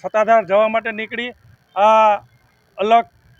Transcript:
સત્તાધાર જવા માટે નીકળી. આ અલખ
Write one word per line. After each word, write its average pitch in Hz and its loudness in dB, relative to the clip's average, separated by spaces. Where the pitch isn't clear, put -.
સત્તાધાર 214 0
જવા 202 0
માટે 220 -6
નીકળી. 226 -10
આ 214 4
અલખ 226 0